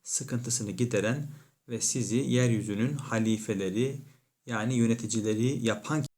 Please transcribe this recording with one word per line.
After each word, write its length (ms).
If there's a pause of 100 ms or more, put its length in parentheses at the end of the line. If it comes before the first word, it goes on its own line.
sıkıntısını 680
gideren 600 (380)
ve 120
sizi 360
yeryüzünün 800
halifeleri 1040 (460)
yani 280
yöneticileri 920
yapan 400 (140)